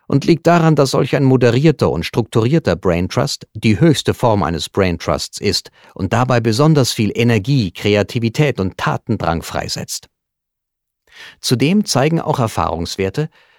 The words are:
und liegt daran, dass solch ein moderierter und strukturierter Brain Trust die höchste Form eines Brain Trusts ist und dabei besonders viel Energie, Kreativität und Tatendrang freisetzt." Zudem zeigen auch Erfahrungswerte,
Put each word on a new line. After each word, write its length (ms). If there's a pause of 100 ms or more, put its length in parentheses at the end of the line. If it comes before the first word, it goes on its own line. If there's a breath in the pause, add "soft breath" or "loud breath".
und 180
liegt 220
daran, 300
dass 160
solch 240
ein 80
moderierter 640
und 160
strukturierter 720
Brain 320
Trust 440
die 280
höchste 340
Form 300
eines 240
Brain 320
Trusts 400
ist 320 (220 soft breath)
und 180
dabei 260
besonders 540
viel 200
Energie, 600
Kreativität 880
und 180
Tatendrang 640
freisetzt." 640 (1300 loud breath)
Zudem 440
zeigen 360
auch 180
Erfahrungswerte, 880 (300 soft breath)